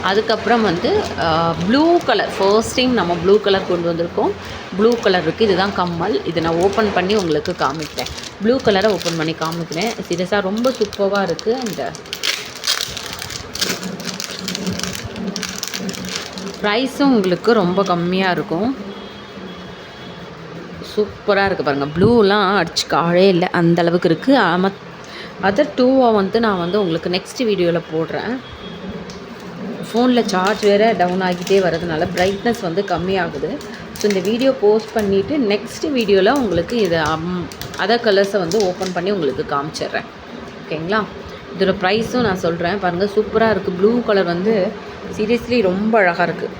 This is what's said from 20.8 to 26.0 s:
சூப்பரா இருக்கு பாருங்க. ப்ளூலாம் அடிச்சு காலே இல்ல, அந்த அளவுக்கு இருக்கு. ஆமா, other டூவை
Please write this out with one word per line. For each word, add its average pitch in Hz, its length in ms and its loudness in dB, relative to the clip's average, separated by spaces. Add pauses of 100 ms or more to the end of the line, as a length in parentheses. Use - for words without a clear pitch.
சூப்பரா 202 500 0
இருக்கு 180 180 0
பாருங்க. 143 220 0 (120)
ப்ளூலாம் 208 500 6 (120)
அடிச்சு - 280 -2
காலே 170 400 4
இல்ல, 180 240 4
அந்த 170 300 4
அளவுக்கு 170 280 2
இருக்கு. 254 300 4
ஆமா, 185 320 2 (720)
other 202 240 4 (100)
டூவை 254 360 6